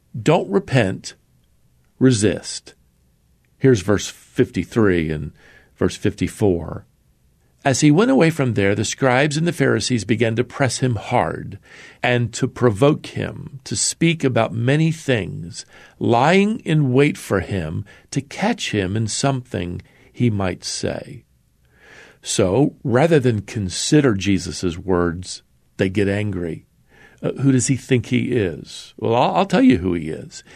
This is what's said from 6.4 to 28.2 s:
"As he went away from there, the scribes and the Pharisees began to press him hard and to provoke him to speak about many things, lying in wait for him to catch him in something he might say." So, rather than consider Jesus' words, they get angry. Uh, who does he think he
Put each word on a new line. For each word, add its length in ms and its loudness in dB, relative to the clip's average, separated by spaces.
"As 180 2
he 100 6
went 180 4
away 220 4
from 240 -2
there, 180 2
the 120 -2
scribes 520 0
and 80 0
the 80 -2
Pharisees 520 0
began 320 0
to 60 0
press 360 -2
him 160 0
hard 640 -2
and 320 0
to 140 -4
provoke 600 2
him 580 -10
to 100 -8
speak 480 0
about 300 0
many 380 2
things, 760 -6
lying 640 2
in 300 2
wait 260 2
for 240 -2
him 440 -6
to 120 -4
catch 500 -4
him 260 -2
in 100 -2
something 760 -4
he 200 0
might 320 -4
say." 640 -8
So, 560 2
rather 380 4
than 220 0
consider 680 0
Jesus' 640 -2
words, 640 -2
they 100 0
get 220 0
angry. 560 -4
Uh, 80 -4
who 220 2
does 140 2
he 100 0
think 300 -2
he 260 -2